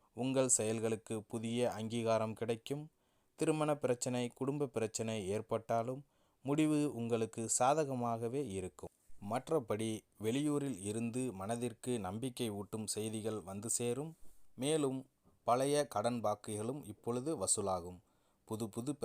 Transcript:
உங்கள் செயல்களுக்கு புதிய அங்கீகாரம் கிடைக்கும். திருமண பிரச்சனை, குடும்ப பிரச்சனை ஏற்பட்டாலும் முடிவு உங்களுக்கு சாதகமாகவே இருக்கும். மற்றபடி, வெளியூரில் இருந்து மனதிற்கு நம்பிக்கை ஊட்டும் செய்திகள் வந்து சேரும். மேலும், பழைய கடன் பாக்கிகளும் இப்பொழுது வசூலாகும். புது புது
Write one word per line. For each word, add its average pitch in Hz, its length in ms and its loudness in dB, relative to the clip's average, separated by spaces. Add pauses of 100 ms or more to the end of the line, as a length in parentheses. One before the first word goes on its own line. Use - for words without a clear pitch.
(140)
உங்கள் 131 340 2
செயல்களுக்கு 113 760 2
புதிய 117 480 0
அங்கீகாரம் 110 600 0
கிடைக்கும். 120 560 -4 (460)
திருமண 151 400 2
பிரச்சனை, 123 540 0
குடும்ப 139 380 -2
பிரச்சனை 110 600 -2
ஏற்பட்டாலும் 113 760 0 (380)
முடிவு 147 520 4
உங்களுக்கு 113 560 0 (100)
சாதகமாகவே 127 880 2
இருக்கும். 92 420 -6 (420)
மற்றபடி, 110 680 0 (240)
வெளியூரில் 139 580 0
இருந்து 117 520 -2
மனதிற்கு 117 640 -2
நம்பிக்கை 113 520 -2
ஊட்டும் 104 360 -6
செய்திகள் 110 520 -2
வந்து 98 300 -6
சேரும். 127 460 -2 (400)
மேலும், 135 520 0 (360)
பழைய 139 440 4
கடன் 117 360 0
பாக்கிகளும் 110 640 -2
இப்பொழுது 123 500 -4
வசூலாகும். 92 600 0 (440)
புது 113 260 -4
புது 123 360 -4